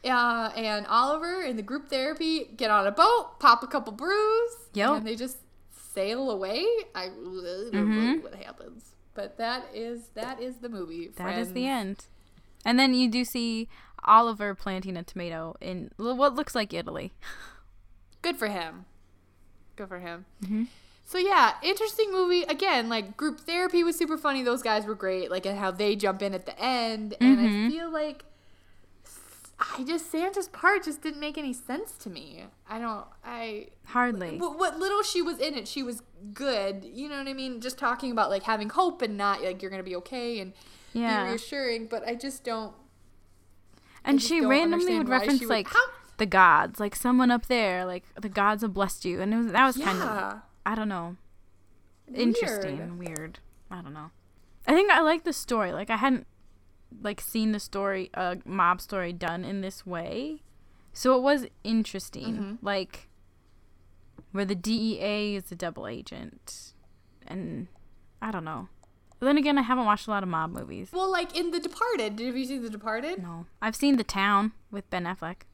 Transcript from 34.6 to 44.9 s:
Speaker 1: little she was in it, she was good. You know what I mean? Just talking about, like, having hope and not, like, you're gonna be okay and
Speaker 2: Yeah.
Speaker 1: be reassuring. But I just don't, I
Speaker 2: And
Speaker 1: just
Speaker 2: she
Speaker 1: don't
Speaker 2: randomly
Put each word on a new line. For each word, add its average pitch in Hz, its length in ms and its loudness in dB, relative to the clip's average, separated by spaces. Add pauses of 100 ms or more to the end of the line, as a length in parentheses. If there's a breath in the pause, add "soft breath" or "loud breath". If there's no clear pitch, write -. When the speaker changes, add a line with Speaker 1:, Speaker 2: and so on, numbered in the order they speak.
Speaker 1:
little 392 240 2
she 359 180 0
was 330 180 -2
in 294 160 0
it, 220 140 -6
she 277 140 -6
was 240 200 -6 (300)
good. 202 520 -2
You 277 260 -12
know 285 80 -8
what 269 100 -6
I 269 60 -6
mean? 262 260 -6
Just 247 160 -8
talking 247 340 0
about, 220 200 2
like, 196 140 0
having 214 260 0
hope 359 320 2
and 214 160 -2
not, 202 240 0
like, 185 180 -4
you're 190 100 -8
gonna 190 120 -8
be 180 140 -6
okay 240 440 -6
and 190 140 -10 (400 loud breath)
Speaker 2:
Yeah. 226 300 2
Speaker 1:
be 190 60 -2
reassuring. 233 580 -4
But 226 200 -4
I 233 60 -4
just 262 280 -8
don't, 220 300 -6 (1300 soft breath)
I - 80 -2
Speaker 2:
And 277 80 6
Speaker 1:
just - 120 0
Speaker 2:
she 330 100 4
Speaker 1:
don't 269 80 4
Speaker 2:
randomly 330 260 6 (200)